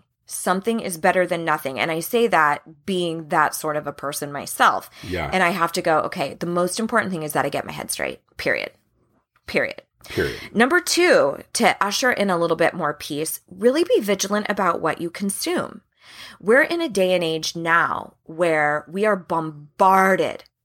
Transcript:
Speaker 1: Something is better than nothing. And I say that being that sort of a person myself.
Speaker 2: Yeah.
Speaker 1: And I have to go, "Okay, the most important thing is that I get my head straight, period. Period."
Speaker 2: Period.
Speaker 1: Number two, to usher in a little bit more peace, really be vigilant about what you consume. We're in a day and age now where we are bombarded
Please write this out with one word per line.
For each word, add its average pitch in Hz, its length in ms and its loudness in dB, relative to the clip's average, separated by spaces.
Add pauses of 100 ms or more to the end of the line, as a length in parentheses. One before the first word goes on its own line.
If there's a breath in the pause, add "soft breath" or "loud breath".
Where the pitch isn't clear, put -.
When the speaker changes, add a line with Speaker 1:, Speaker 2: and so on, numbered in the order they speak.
(260)
Speaker 1:
Something 202 520 -2
is 185 180 -6
better 180 300 2
than 170 180 -4
nothing. 139 360 -2
And 143 100 0
I 160 80 -2
say 233 300 0
that 160 580 0
being 170 440 -4
that 156 220 2
sort 151 240 -4
of 147 120 -6
a 143 40 -8
person 143 380 -8
myself. 143 580 0 (140 loud breath)
Speaker 2:
Yeah. 90 300 -4
Speaker 1:
And 185 100 2
I 175 80 2
have 170 220 -2
to 180 100 -2
go, 160 200 2
"Okay, 147 320 -4
the - 120 -6
most 175 320 -2
important 220 320 0
thing 165 140 -6
is 151 80 -8
that 139 120 0
I 139 40 -2
get 143 180 -4
my - 60 -12
head - 180 -10
straight, - 300 -6 (160)
period. 62 340 -2 (760)
Period." - 340 -2 (220)
Speaker 2:
Period. - 340 -4 (160)
Speaker 1:
Number 277 260 4
two, 262 640 2 (120)
to 196 300 2
usher 208 280 0
in 202 180 0
a 175 80 2
little 170 180 2
bit 160 180 2
more 151 200 -2
peace, - 460 -8 (100)
really 240 320 2
be 403 180 2
vigilant 202 480 -2
about 202 320 0
what 156 200 -2
you 165 100 -6
consume. - 720 -4 (580 loud breath)
We're 233 220 6
in 339 180 0
a 330 80 -2
day 185 240 2
and 180 100 2
age 160 320 -4
now 165 600 0 (100)
where 156 640 0
we 196 160 -2
are 214 120 4
bombarded 175 1300 2 (200)